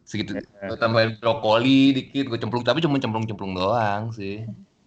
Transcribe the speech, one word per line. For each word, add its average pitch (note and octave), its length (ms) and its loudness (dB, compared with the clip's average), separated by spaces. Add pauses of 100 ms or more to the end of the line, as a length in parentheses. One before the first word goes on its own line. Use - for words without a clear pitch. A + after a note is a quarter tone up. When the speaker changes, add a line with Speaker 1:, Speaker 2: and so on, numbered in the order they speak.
Speaker 1:
segitu, G#2 360 -6
Speaker 2:
Iya. G2+ 320 -12
Speaker 1:
gua - 80 -6
tambahin A2+ 400 2
brokoli A#2 760 4
dikit, C3+ 300 -4
gua A2+ 120 -6
cemplung, A#2+ 240 -4
tapi B2 200 0
cuma D3 160 2
cemplung-cemplung G#2+ 560 -4
doang G#2 560 0
sih. G#2 320 -8 (460)